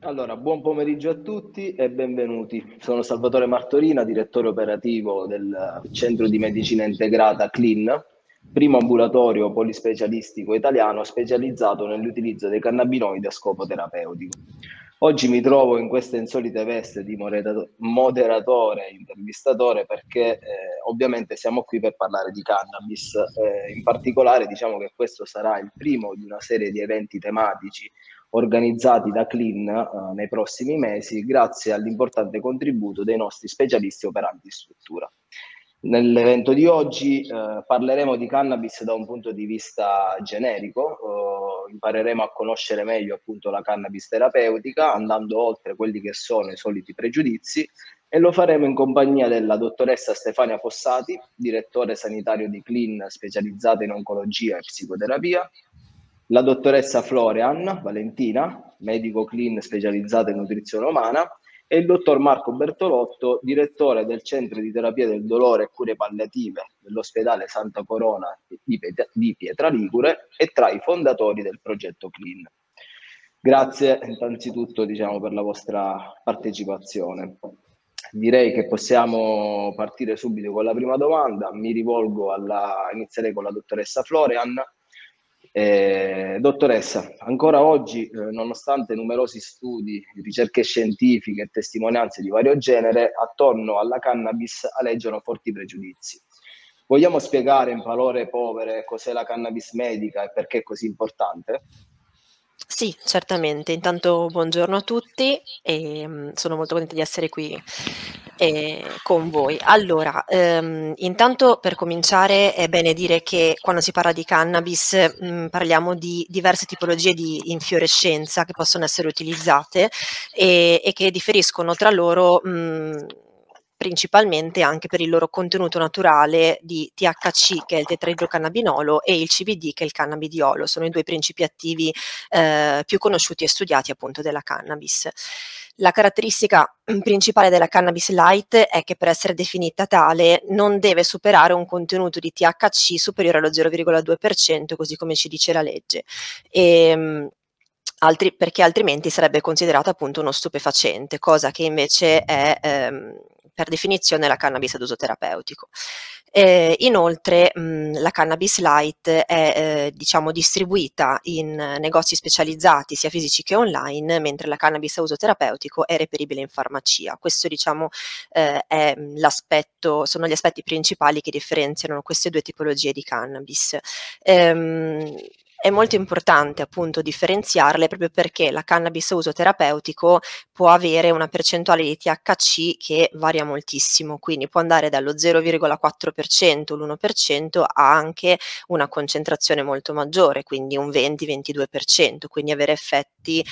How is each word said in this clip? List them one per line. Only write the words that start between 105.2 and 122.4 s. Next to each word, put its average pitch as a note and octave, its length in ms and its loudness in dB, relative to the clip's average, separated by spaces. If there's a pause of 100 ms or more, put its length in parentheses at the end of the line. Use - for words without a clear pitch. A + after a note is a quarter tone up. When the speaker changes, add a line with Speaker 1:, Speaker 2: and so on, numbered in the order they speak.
Speaker 2:
e, D3+ 460 -6
mm, D3 260 -12
sono E3 220 -4
molto D#3+ 180 -4
contenta E3 220 -4
di D#3+ 60 -2
essere D#3+ 280 -2
qui, D#3 320 -10 (760)
eh, D#3 460 -2 (200)
con E3+ 260 2
voi. D3+ 320 0
Allora, E3+ 640 4
ehm, E3 720 0
intanto A#3 600 4
per - 180 -2
cominciare F#3+ 800 4
è E3+ 160 0
bene E3 240 4
dire E3 280 2
che E3 400 2
quando F3 200 0
si E3 100 -2
parla E3+ 200 2
di E3 120 -4
cannabis, E3+ 1000 2
mm, F3 240 -6
parliamo E3+ 460 0
di E3+ 360 -6
diverse F3+ 360 0
tipologie E3+ 480 0
di E3 380 -6
infiorescenza D#3+ 920 0
che F3 100 -6
possono E3 320 -2
essere D#3+ 220 -2
utilizzate D#3+ 840 2 (420)
e, F3 520 4
e G3 100 0
che F#3+ 180 0
differiscono F3 640 0
tra G#3+ 160 4
loro, F3 560 4